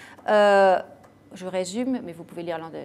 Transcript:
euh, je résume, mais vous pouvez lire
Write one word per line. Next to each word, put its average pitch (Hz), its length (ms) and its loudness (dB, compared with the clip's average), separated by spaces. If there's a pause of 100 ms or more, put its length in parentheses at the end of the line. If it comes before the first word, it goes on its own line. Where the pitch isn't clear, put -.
(280)
euh, 202 520 4 (560)
je 180 100 -14
résume, 190 580 -6
mais 175 80 -14
vous 160 120 -16
pouvez 170 180 -16
lire 170 180 -8 (260)